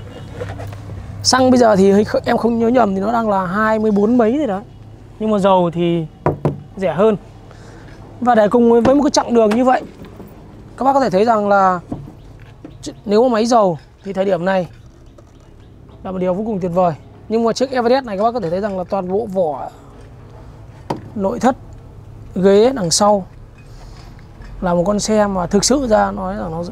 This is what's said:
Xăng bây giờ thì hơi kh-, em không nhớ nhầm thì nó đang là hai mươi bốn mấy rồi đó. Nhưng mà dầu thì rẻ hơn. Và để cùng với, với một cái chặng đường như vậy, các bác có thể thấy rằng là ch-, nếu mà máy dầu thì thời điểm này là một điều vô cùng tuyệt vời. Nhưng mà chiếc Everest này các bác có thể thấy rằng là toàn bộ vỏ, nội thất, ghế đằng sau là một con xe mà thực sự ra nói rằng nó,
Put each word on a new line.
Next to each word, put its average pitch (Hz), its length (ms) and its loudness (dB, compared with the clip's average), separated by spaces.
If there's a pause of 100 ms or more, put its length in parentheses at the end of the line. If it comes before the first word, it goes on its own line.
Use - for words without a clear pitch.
(1200)
Xăng 254 280 2
bây 254 60 4
giờ 220 180 4
thì 196 160 4
hơi 202 120 4
kh-, 262 220 -2
em 240 120 0
không 233 220 0
nhớ 226 80 2
nhầm 226 280 2
thì 190 60 -4
nó 208 100 -2
đang 226 180 -2
là 190 160 -2
hai 220 340 0
mươi 214 120 0
bốn 208 260 2
mấy 233 200 2
rồi 302 100 -2
đó. 196 140 -4 (580)
Nhưng 214 120 -2
mà 208 80 2
dầu 185 340 2
thì 170 320 -2 (720)
rẻ 185 160 -2
hơn. 208 240 2 (1040)
Và 240 140 2
để 208 120 4
cùng 240 240 4
với, 233 100 4
với 262 140 4
một 269 80 4
cái 294 80 2
chặng - 220 0
đường 226 160 4
như 240 160 2
vậy, 254 160 2 (960)
các 247 80 -4
bác 269 80 2
có 269 60 2
thể 240 100 2
thấy 190 160 2
rằng 214 220 0
là 190 320 2 (1040)
ch-, - 100 -14 (120)
nếu 214 180 2
mà 262 100 4
máy 220 120 0
dầu 208 320 2 (260)
thì 190 100 -12
thời 190 120 -2
điểm 180 200 -2
này 190 220 0 (1400)
là 190 80 -10
một 185 60 -8
điều 180 160 -2
vô 208 120 -4
cùng 214 140 -4
tuyệt 175 140 -4
vời. 175 200 2 (360)
Nhưng 226 140 0
mà 226 100 0
chiếc 262 180 -2
Everest 254 340 0
này 202 120 -8
các 202 60 -2
bác 233 80 2
có 240 80 -6
thể 170 100 -4
thấy 185 120 -2
rằng 196 160 -6
là 180 60 -6
toàn 185 240 -4
bộ 208 260 -2
vỏ, 156 360 -2 (1500)
nội 208 240 -4
thất, 254 160 2 (800)
ghế 202 400 4
đằng 175 160 -4
sau 202 340 2 (1400)
là 175 120 0
một 175 120 2
con 208 140 0
xe 214 280 2
mà 185 200 -4
thực 202 160 2
sự 269 240 0
ra 202 240 2
nói 196 240 -8
rằng 202 160 -8
nó, 170 200 -6